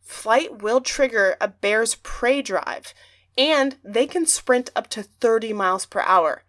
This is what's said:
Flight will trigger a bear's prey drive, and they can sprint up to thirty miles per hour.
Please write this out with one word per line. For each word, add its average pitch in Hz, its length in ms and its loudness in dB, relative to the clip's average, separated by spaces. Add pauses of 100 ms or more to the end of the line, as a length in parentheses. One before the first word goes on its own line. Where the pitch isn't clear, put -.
Flight 226 600 -2
will 226 180 2
trigger 226 600 0
a 208 80 -2
bear's 214 480 0
prey 269 440 -2
drive, - 540 -6 (420)
and 277 480 2
they 226 220 0
can 339 180 -2
sprint 247 500 0
up - 140 -4
to 214 140 -10
thirty 226 500 -2
miles 190 320 -2
per - 160 -4
hour. 170 480 2